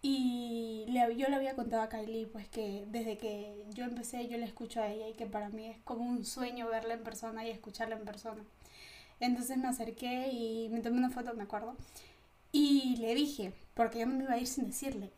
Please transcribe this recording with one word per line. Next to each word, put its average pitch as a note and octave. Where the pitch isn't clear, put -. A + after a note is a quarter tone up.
Y A#3+
le, A#3+
yo C4+
le C#4
había C4+
contado A3+
a A3
Kylie, A3
pues, G#3
que G3+
desde A3
que G#3
yo A#3+
empecé, A#3+
yo A#3
la A#3
escucho A#3
a G#3+
ella G#3+
y A3
que A#3
para G#3
mí A3
es A3+
como A#3+
un A#3+
sueño B3
verla A3+
en A3+
persona A3+
y A3+
escucharla A3
en G#3+
persona. G#3+
Entonces B3
me C4
acerqué B3
y A3+
me A3+
tomé A#3
una B3+
foto, A#3+
me A3
acuerdo. A3
Y C#4
le A3+
dije, C#4
porque A3+
yo A3+
no C4
me C4
iba C4
a A#3
ir B3
sin -
decirle, A3